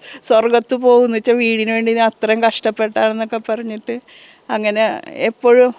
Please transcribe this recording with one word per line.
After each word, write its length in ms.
സ്വർഗത്ത് 520
പോകും" 300
എന്ന് 120
വെച്ചാ 160
വീടിന് 380
വേണ്ടി 220
നീ 60
അത്രയും 440
കഷ്ടപ്പെട്ടാണെന്നൊക്കെ 960
പറഞ്ഞിട്ട് 500
അങ്ങനെ 580
എപ്പോഴും 720